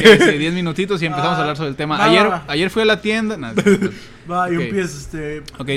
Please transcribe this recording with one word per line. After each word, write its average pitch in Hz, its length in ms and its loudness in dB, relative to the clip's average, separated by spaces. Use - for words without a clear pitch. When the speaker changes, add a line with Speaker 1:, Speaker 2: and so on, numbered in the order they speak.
Speaker 1:
sí, 320 180 4
diez 160 160 -2
minutitos 180 480 -2
y 170 40 0
empezamos 175 280 -2
Speaker 2:
Ah, 160 40 -2
Speaker 1:
a - 40 -2
hablar 147 140 -4
sobre 147 140 -4
el 135 60 -8
tema. 147 220 -4
Speaker 2:
va, 202 60 2
Speaker 1:
Ayer, 196 220 4
Speaker 2:
va, - 40 0
va. 165 180 -6
Speaker 1:
ayer 156 220 -2
fui 220 120 -2
a 220 40 2
la 214 140 2
tienda. 214 360 -4
No, 135 120 -10
Speaker 2:
<laughs> - 840 -2
Va, 180 220 -2
y 170 40 -2
Speaker 1:
ok. 170 60 -2
Speaker 2:
empieza, 160 360 -6
este. 151 440 -10
Speaker 1:
Ok, 135 180 -8